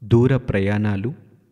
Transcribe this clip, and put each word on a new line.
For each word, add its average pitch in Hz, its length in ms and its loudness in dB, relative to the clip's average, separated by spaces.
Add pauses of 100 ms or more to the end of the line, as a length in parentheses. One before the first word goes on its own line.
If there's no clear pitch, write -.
దూర 117 320 4
ప్రయాణాలు, 104 800 -2 (380)